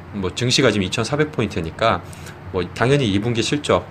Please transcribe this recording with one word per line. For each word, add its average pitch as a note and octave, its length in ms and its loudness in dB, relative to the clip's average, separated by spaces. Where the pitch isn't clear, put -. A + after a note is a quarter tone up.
뭐 F#2 200 -4
증시가 B2 380 2
지금 G2+ 160 0
이천사백 D3 460 -2
포인트니까 G2 680 0
뭐 F#2 80 0
당연히 C3 360 4
이 G2 100 2
분기 A2+ 240 0
실적, A#2 480 2